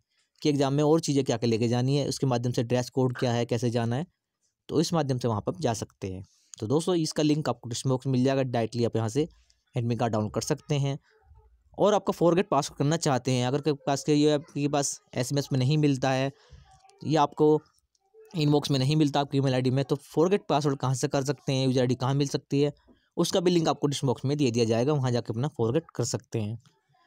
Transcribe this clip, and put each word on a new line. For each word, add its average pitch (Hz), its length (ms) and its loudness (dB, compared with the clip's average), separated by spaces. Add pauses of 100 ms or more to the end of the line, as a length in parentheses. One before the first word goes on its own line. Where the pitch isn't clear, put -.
(420)
कि 151 80 0
एग्जाम 139 240 2
में 147 100 2
और 156 160 4
चीज़ें 139 240 0
क्या 127 140 -2
क्या 117 120 0
लेके 113 180 2
जानी 127 300 0
है, 139 100 -2
उसके 135 200 -2
माध्यम 123 240 -2
से 123 120 0
ड्रेस 123 260 -2
कोड 127 280 -2
क्या 123 160 0
है, 120 120 0
कैसे 120 240 -2
जाना 117 260 -2
है, 156 100 -4 (640)
तो 151 120 0
इस 170 120 -2
माध्यम 135 240 0
से 120 100 -2
वहाँ 104 140 -2
पर - 100 -4
आप - 100 -8
जा 120 140 0
सकते - 380 -10
हैं। 95 120 -12 (340)
तो 107 80 -6
दोस्तों 165 300 0
इसका 156 260 -2
लिंक 147 260 2
आपको - 200 -6
डिस्क्रिप्शन 123 200 -4
बॉक्स 131 180 -2
में 135 60 0
मिल 127 100 2
जाएगा, 135 200 2
डायरेक्टली 117 420 -2
आप 110 100 -2
यहाँ 113 140 -2
से 143 180 -2 (480)
एडमिट 117 240 -2
कार्ड 117 140 -2
डाउनलोड 107 200 -2
कर 123 80 -4
सकते 151 340 -4
हैं। 139 220 -2 (800)
और 202 160 4
आपका 196 200 0
फॉरगेट 170 360 2
पासवर्ड - 280 -2
करना 151 200 2
चाहते 131 340 0
हैं, 123 160 0
अगर 139 140 -2
के 151 100 0 (140)
पास 139 180 -2
के 151 100 2
ये 147 200 4
आपके 143 340 -4
पास 143 320 -2 (160)
एसएमएस 139 360 -2
में 139 80 2
नहीं 139 180 2
मिलता 139 340 2
है 135 200 0 (720)
या 151 200 2
आपको 151 400 4 (720)
इनबॉक्स 147 380 2
में 139 80 0
नहीं 139 160 0
मिलता 147 240 2
आपकी 139 180 -2
ईमेल 135 160 0
आईडी 127 180 0
में, 135 140 0
तो 147 100 -2
फॉरगेट 185 540 0
पासवर्ड 143 280 0
कहाँ 131 180 -2
से 147 120 -2
कर 143 160 0
सकते 139 300 -4
हैं, 131 120 0
यूजर 127 160 2
आईडी 123 140 2
कहाँ 131 180 -2
मिल 139 140 0
सकती 139 340 -2
है, 143 100 2 (460)
उसका 175 220 0
भी 180 120 2
लिंक 165 160 2
आपको 147 200 0
डिस्क्रिप्शन 139 200 -2
बॉक्स 123 180 -2
में 147 120 -2
दे 135 140 2
दिया 120 140 2
जाएगा, 117 280 2
वहाँ 127 180 0
जाके 120 220 -2
अपना 123 140 -4
फॉरगेट 120 480 -2
कर 127 100 -2
सकते - 360 -6
हैं। 107 160 -8 (500)